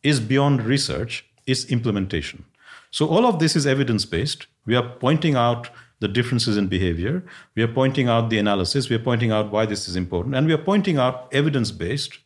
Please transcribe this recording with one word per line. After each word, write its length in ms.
is 200
beyond 420
research, 600
is 200
implementation. 800
So 160
all 180
of 140
this 160
is 120
evidence-based. 800
We 100
are 120
pointing 480
out 340
the 80
differences 500
in 100
behavior. 560
We 80
are 40
pointing 400
out 220
the 80
analysis. 520
We 60
are 40
pointing 320
out 200
why 140
this 220
is 80
important. 400
And 120
we 60
are 40
pointing 400
out 360
evidence-based 920